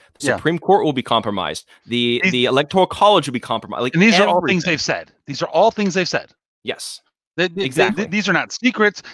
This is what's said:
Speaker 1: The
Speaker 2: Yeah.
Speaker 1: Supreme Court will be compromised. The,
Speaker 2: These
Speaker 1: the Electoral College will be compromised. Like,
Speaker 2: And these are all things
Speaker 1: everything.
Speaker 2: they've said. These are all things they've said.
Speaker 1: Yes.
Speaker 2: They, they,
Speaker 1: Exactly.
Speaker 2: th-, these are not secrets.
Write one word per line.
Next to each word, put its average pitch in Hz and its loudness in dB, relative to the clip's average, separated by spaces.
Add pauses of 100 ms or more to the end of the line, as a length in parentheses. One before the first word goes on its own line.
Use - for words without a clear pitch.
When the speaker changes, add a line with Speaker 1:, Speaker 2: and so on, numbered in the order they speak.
(200)
Speaker 1:
The - -4
Speaker 2:
Yeah. 120 2
Speaker 1:
Supreme 165 -2
Court 196 2
will 151 2
be 127 -2
compromised. 101 -2 (220)
The, 120 0
Speaker 2:
These 190 0
Speaker 1:
the 123 0
Electoral 147 2
College 196 4
will 131 -6
be 123 -4
compromised. 110 -6
Like, 127 -2
Speaker 2:
And 170 4
these 208 4
are 208 4
all 175 0
things 175 0
Speaker 1:
everything. - -2
Speaker 2:
they've 143 -4
said. 90 -6 (140)
These 139 -10
are 175 -4
all 202 4
things 196 -2
they've 185 0
said. - -6 (320)
Speaker 1:
Yes. - -10 (340)
Speaker 2:
They, 175 0
they, 180 -6
Speaker 1:
Exactly. 151 0
Speaker 2:
th-, 180 -8
these 202 -2
are 180 2
not 147 -2
secrets. 214 0 (120)